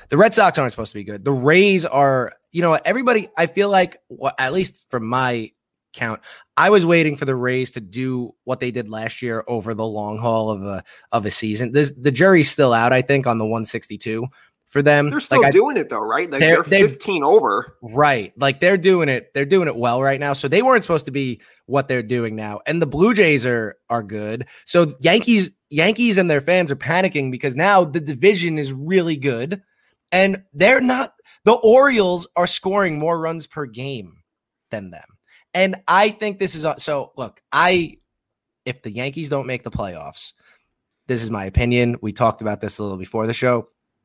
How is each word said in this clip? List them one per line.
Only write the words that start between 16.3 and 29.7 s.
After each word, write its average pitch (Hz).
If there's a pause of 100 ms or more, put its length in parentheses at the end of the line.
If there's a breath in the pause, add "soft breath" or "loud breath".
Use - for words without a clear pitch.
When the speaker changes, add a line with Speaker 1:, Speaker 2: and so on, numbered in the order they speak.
Speaker 1:
they're, 165
Speaker 2:
they're 170
Speaker 1:
they're 185
Speaker 2:
fifteen 160
over. 139
Speaker 1:
Right. 120
Like, 139
they're 196
doing 175
it. 123
They're 139
doing 175
it 143
well 120
right 135
now. 143
So 139
they 160
weren't 254
supposed 156
to 139
be 131 (240 soft breath)
what 135
they're 127
doing 113
now. 107
And 165
the 165
Blue 160
Jays 151
are, 117 (120)
are 117
good. 107 (200 soft breath)
So 170
Yankees, 196 (180)
Yankees 214
and 185
their 147
fans 170
are 139
panicking 151
because 127
now 185
the 156
division 160
is 135
really 165
good. 139 (500)